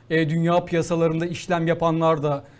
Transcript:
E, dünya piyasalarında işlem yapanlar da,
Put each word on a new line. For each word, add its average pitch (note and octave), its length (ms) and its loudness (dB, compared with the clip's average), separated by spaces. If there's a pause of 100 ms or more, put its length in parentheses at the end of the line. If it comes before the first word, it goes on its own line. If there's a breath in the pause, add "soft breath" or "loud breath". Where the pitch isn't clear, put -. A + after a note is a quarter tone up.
(100)
E, D#3+ 200 2
dünya E3+ 340 2
piyasalarında E3 600 0
işlem E3+ 400 -2
yapanlar D#3+ 560 2
da, C#3+ 220 -2 (160 soft breath)